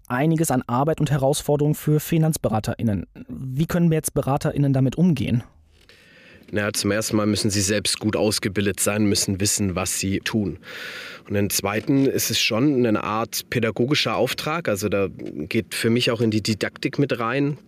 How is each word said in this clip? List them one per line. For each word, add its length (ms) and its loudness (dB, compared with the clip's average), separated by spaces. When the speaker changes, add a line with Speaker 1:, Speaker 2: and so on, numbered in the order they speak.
Speaker 1:
einiges 420 2
an 160 2
Arbeit 340 0
und 120 0
Herausforderungen 640 2
für 240 0
FinanzberaterInnen. 1080 0
Wie 380 -4
können 240 4
jetzt 240 -2
BeraterInnen 580 0
damit 240 2
umgehen? 460 2
Speaker 2:
Naja, 220 -2
zum 160 0
ersten 260 0
Mal 120 4
müssen 240 2
sie 100 0
selbst 380 0
gut 160 0
ausgebildet 640 0
sein, 260 0
müssen 340 0
wissen, 360 0
was 240 -2
sie 220 -2
tun. 360 -2
Und 60 -4
im 160 0
Zweiten 560 2
ist 240 0
es 80 0
schon 480 2
eine 160 2
Art 480 -4
pädagogischer 640 0
Auftrag. 520 -2
Also 220 0
da 200 0
geht 640 -6
für 160 0
mich 180 2
auch 120 -2
in 100 4
die 100 0
Didaktik 560 -4
mit 220 0
rein, 480 -2